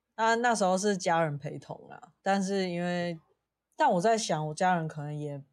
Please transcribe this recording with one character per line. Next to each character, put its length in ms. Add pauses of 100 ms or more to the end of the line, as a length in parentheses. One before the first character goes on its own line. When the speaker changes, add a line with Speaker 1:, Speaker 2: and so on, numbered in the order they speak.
(160)
Speaker 1:
嗯。 0
Speaker 2:
那， 200
那 180
时 100
候 140
是 180
家 260
人 160
陪 200
同 300
啦， 240 (100)
但 200
是 260
因 140
为， 380 (560)
但 160
我 80
在 180
想， 300
我 60
家 200
人 140
可 120
能 160
也 240 (120)